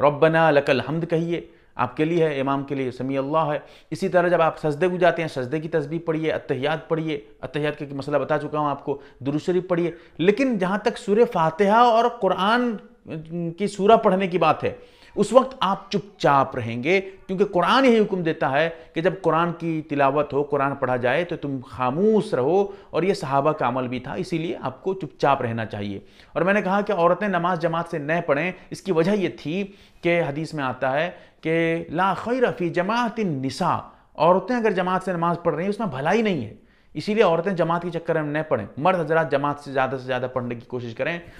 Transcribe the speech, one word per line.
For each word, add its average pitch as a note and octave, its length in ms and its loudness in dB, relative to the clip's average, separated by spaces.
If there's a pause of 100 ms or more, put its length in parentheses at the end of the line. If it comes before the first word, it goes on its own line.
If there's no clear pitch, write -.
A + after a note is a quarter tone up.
रब्बना D#3+ 480 6
लकल C#3+ 320 4
हम्द D#3+ 240 -4
कहिए, E3+ 420 -2 (280)
आपके C#3 280 -2
लिए E3 200 2
है, D3 160 0
इमाम C#3 240 -2
के C#3+ 100 -8
लिए C3 180 -4
समी C3 240 -6
अल्लाह D3 360 0
है। C#3 100 -4 (300)
इसी F#3 160 -2
तरह F3 200 2
जब E3+ 120 4
आप D#3+ 180 2
सजदे D#3 300 0
को F3+ 100 -4
जाते E3 240 2
हैं, D#3 80 -4
सजदे C3 300 -4
की D#3+ 100 -8
तस्बीह D3+ 360 -2
पढ़िए, D#3 240 -2
अत्तहियात D3 600 -4
पढ़िए, D#3+ 260 -2 (260)
अत्तहियात D3 340 -4
का C#3+ 180 -10
मसला C#3 240 -2
बता D3 200 0
चुका D3 200 -6
हूँ D3 100 0
आपको, C#3 320 -4 (220)
दुरूद C#3+ 180 -2
शरीफ F3+ 280 -2
पढ़िए। E3+ 280 -2 (240)
लेकिन A3 380 2
जहाँ F#3+ 260 -2
तक - 140 -2
सूरह G#3 340 2
फातिहा F#3+ 520 4
और A#3 240 4 (100)
कुरान G#3 600 0 (760)
की G3 160 -2
सूरा G3+ 300 6
पढ़ने G3 300 2
की F3 100 0
बात D#3 260 2
है, - 140 -4 (380)
उस G3+ 160 0
वक्त B3+ 300 4
आप F#3+ 300 -2
चुपचाप C#3+ 640 0
रहेंगे, B2 440 0
क्योंकि F#3+ 460 -4
कुरान G3 380 2
यही A#3 140 6
हुक्म F#3+ 240 0
देता D#3 260 0
है D3 200 2 (260)
कि E3 80 -4
जब F3 180 0
कुरान E3 340 2
की E3 280 -4
तिलावत C#3+ 500 2
हो, C#3 120 0
कुरान C#3 300 0
पढ़ा B2+ 240 -2
जाए B2+ 260 0
तो E3+ 140 -8
तुम C#3 240 -6
खामोश F3 720 0
रहो, E3+ 400 2 (180)
और E3+ 120 0
ये F#3+ 100 2
सहाबा C#3 400 0
का D3 120 -2
अमल B2+ 220 -2
भी B2 120 -6
था, C#3 160 -8
इसीलिए E3 460 -4
आपको F#3+ 320 -6
चुपचाप C#3+ 480 0
रहना A2+ 240 -2
चाहिए। G2+ 380 -8 (320)
और D#3+ 80 0
मैंने G3+ 180 2
कहा F#3 200 0
कि G#3 120 -2
औरतें F3+ 360 2
नमाज F3 300 0
जमात E3 300 -2
से E3+ 100 -4
न D#3 220 -2
पढ़ें, E3 320 0 (180)
इसकी - 200 -4
वजह E3 220 2
ये F#3 220 0
थी F3 260 -4 (400)
कि E3+ 180 2
हदीस D3 340 -4
में C#3+ 100 -4
आता C3 260 -2
है D#3 180 0 (380)
कि E3 440 0
ला F#3 260 0
खैर A#3+ 360 0
फी F3 180 -4
जमातिन G#3 720 -2
निसा, C3+ 340 -2 (440)
औरतें F#3 380 4
अगर A3 160 0
जमात F3+ 300 0
से F#3+ 100 -4
नमाज E3+ 240 0
पढ़ E3 180 -2
रही D#3+ 100 -4
हैं G3+ 60 -2
उसमें G#3 200 -4
भलाई D#3 320 0
नहीं F#3 200 0
है, G#2+ 140 -12 (380)
इसीलिए G#3 300 2
औरतें E3+ 320 2
जमात E3+ 280 0
के F3+ 60 -6
चक्कर D#3+ 320 -2
में D3 100 -4
न D#3 120 -2
पढ़ें। A#2 220 -2 (120)
मर्द F3+ 200 2
हजरात D#3+ 320 0
जमात C#3+ 300 0
से C#3 120 -14
ज़्यादा C3 240 0
से B2 80 -8
ज़्यादा B2+ 240 -2
पढ़ने B2 260 -4
की A#2 120 -12
कोशिश A#2+ 280 -8
करें, D#3 260 -6 (200)